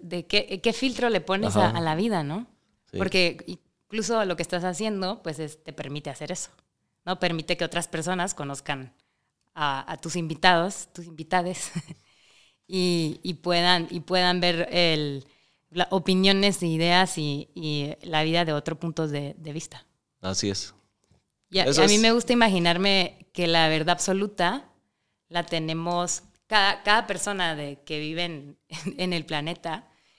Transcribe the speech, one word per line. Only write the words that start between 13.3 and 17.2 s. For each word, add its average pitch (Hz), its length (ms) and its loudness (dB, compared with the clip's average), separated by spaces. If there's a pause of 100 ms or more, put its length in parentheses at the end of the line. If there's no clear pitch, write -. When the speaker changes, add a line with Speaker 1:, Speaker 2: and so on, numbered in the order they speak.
Speaker 1:
puedan, 175 560 2
y 175 100 -6
puedan 180 400 2
ver 170 300 2
el, 151 540 0 (460)
la, 170 200 0
opiniones, 190 720 4
ideas 175 560 4
y, 147 360 -4